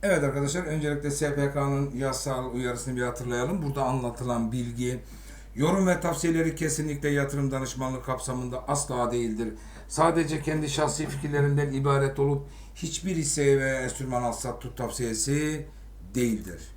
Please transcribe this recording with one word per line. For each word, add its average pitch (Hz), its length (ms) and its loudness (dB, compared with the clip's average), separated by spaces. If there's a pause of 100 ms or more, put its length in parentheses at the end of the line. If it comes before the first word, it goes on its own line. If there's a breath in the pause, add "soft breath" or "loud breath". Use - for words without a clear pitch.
Evet 175 200 4
arkadaşlar, 143 380 0
öncelikle 147 480 -2
S 143 240 0
P 139 160 2
K'nın 139 400 0
yasal 127 640 -2
uyarısını 123 420 -2
bir 123 60 0
hatırlayalım. 123 600 -2
Burada 139 220 0
anlatılan 123 680 0
bilgi, 123 480 -2 (540 loud breath)
yorum 180 320 4
ve 175 140 4
tavsiyeleri 165 540 2
kesinlikle 151 540 -2
yatırım 139 420 2
danışmanlığı 131 520 -4
kapsamında 127 680 -4
asla 123 440 0
değildir. 113 360 0 (400 loud breath)
Sadece 160 540 4
kendi 151 280 0
şahsi 151 360 0
fikirlerinden 143 640 2
ibaret 139 460 4
olup 139 300 2 (260 loud breath)
hiçbir 170 420 -4
hisseye 139 440 6
ve 135 100 2
enstrüman 127 520 -2
al 120 100 2
sat 117 300 -6
tut 123 140 -10
tavsiyesi 135 920 0 (480 loud breath)
değildir. 101 480 0 (140)